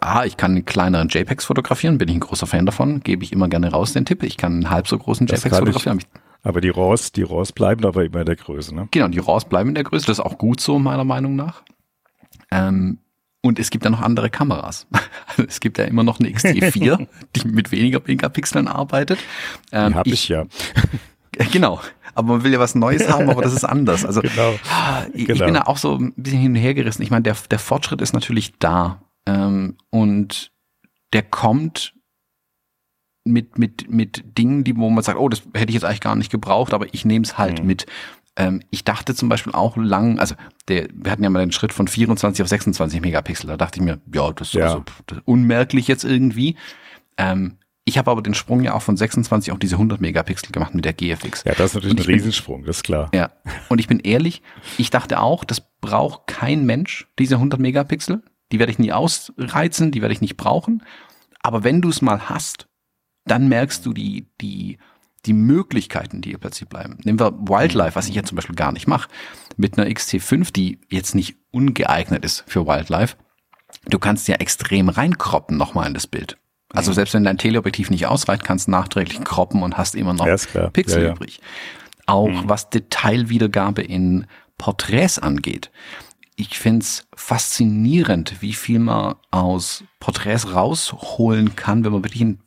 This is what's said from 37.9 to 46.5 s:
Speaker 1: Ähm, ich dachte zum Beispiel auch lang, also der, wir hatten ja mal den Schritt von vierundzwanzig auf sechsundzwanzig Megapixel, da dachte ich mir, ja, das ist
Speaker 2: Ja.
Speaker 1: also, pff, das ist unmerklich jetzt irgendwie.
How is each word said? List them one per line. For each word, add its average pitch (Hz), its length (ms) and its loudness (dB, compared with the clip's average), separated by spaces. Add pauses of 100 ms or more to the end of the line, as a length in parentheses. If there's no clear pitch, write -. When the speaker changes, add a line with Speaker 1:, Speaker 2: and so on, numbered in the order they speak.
Speaker 1:
Ähm, 95 340 0
ich - 140 -8
dachte - 300 -2
zum 120 140 0
Beispiel 113 240 0
auch 110 240 0
lang, 110 420 2
also - 160 0 (340)
der, 90 240 0
wir - 200 -4
hatten 104 100 -2
ja 98 80 4
mal 95 80 4
den 90 140 0
Schritt - 200 -2
von 101 140 0
vierundzwanzig 107 560 2
auf 87 60 0
sechsundzwanzig 85 520 0
Megapixel, 82 460 -4
da 78 100 -8
dachte 85 220 -4
ich 92 60 0
mir, 78 160 -2 (120)
ja, 73 200 -2
das - 160 -12
ist - 60 -10
Speaker 2:
Ja. 82 100 2
Speaker 1:
also, 82 160 0
pff, - 260 -18
das 82 120 -12
ist - 80 -12
unmerklich 123 600 4
jetzt 131 180 0
irgendwie. 127 520 2 (600)